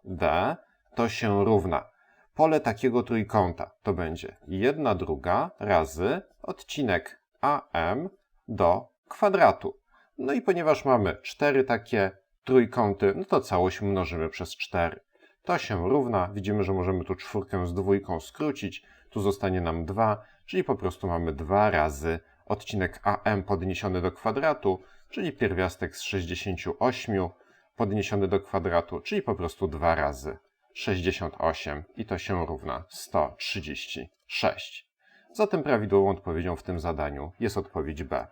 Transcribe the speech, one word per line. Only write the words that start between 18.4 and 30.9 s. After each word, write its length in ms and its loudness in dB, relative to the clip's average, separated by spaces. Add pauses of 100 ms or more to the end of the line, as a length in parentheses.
tu 100 -6
zostanie 400 0
nam 240 -2
dwa, 380 0 (240)
czyli 180 -2
po 100 0
prostu 320 -4
mamy 260 -2
dwa 380 2
razy 500 0 (260)
odcinek 560 -4
A 200 0
M 200 0
podniesiony 580 -2
do 120 0
kwadratu, 680 0 (280)
czyli 220 -4
pierwiastek 640 -2
z 40 -14
sześćdziesięciu 800 -4
ośmiu 520 0 (460)
podniesiony 520 0
do 120 2
kwadratu, 600 -2
czyli 220 -4
po 120 -2
prostu 340 -4
dwa 260 2
razy 440 -4 (340)
sześćdziesiąt 680 -2